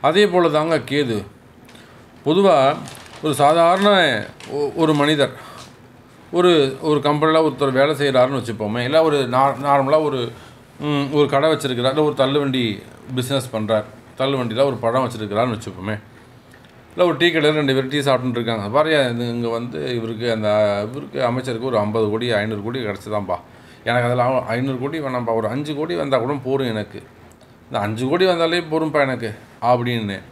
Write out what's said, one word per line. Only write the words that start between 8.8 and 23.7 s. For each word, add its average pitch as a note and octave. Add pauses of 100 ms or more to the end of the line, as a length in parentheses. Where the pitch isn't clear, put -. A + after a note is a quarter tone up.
ஒரு D3+ (140)
நா-, C3
நார்மலா C#3
ஒரு, C3 (600)
ம், C#3+
ஒரு D3
கடை C#3+
வச்சிருக்கிறார், B2+
இல்ல D#3
ஒரு D3+
தள்ளுவண்டி C3+ (520)
business B2+
பண்றார், G#2+ (340)
தள்ளுவண்டியில C3
ஒரு C3
பழம் A#2
வச்சிருக்கிறாருன்னு A2
வச்சுப்போமே. G2+ (1000)
இல்ல, F3
ஒரு D#3+
டீ E3
கடையில D#3
ரெண்டு C#3+
பேர் C3
டீ D3
சாப்பிட்டுட்டு B2+
இருக்காங்க. A2+
"பாருயா, C#3+
இது A#2+
இங்க A#2
வந்து A#2+
இவருக்கு, A2+
அந்த G#2+ (420)
இவருக்கு C#3
அமைச்சருக்கு B2
ஒரு A#2+
ஐம்பது G#2+
கோடி, A#2
ஐந்நூறு G#2
கோடி A#2+
கிடைச்சதாம்பா. G#2 (480)